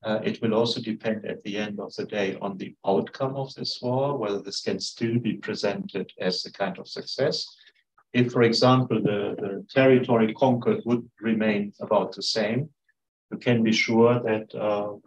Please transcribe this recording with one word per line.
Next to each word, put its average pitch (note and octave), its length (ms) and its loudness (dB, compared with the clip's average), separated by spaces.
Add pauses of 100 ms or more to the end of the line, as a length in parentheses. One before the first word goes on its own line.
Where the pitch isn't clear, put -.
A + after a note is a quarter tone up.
Uh, A2 200 -2
it A2 180 -4
will G#2+ 140 2
also A#2+ 260 2
depend G#2+ 440 -4
at - 180 -8
the G2+ 140 -6
end G#2 220 -6
of G2 160 -10
the G2+ 100 -6
day F#2+ 360 -4
on G2 160 -6
the F#2+ 180 -12 (100)
outcome C3 500 -2
of C3+ 180 -6
this - 280 -8
war, C3+ 360 0
whether G2+ 240 -4
this - 200 -10
can G2 180 -4
still A#2 400 -2
be A2 140 -2
presented G2 840 -6
as F#2 260 -2
a - 60 -16
kind F#2 280 -6
of - 80 -16
success. - 600 -4 (640)
If, B2 220 2
for B2+ 100 4
example, B2 580 4
the, G#2 360 0
the G2 320 -6
territory B2 640 6
conquered A#2 520 2
would A#2+ 220 0 (140)
remain G#2+ 580 0
about G2+ 340 0
the G2 100 -12
same, A2+ 460 -2 (600)
you G#2+ 60 -6
can A#2 260 2
be A2 80 4
sure A#2 480 4
that, A2 340 -2
uh, G#2 420 -2 (120)